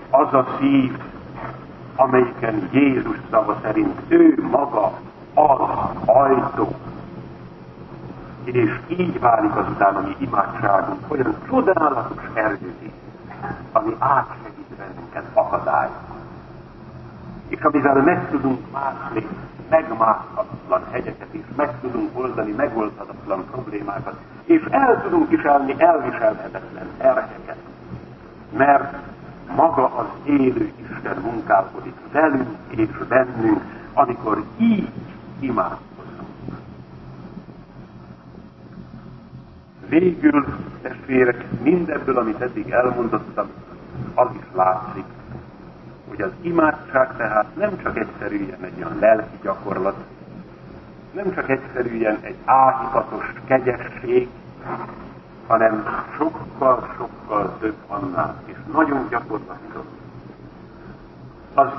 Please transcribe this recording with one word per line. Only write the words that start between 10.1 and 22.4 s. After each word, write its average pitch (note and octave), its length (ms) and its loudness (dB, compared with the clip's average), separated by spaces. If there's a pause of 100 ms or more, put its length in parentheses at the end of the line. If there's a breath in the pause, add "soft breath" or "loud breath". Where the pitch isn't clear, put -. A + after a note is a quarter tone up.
imádságunk G2+ 920 0
olyan C3+ 280 0 (140)
csodálatos D#3 720 2 (100)
erővé, G2+ 580 -4 (800)
ami A2 280 0
átsegít B2 760 -2
bennünket F2+ 560 -12
akadályokon. - 840 -2 (1300)
És - 140 -8
amivel C#3 420 6
meg F3+ 260 4
tudunk C3 300 0 (120)
mászni C3+ 560 -6 (420)
megmászhatatlan - 1120 0 (100)
hegyeket, B2 400 -6
és - 140 -10 (100)
meg C#3+ 260 -2
tudunk A#2+ 320 -4
oldani A2+ 380 -2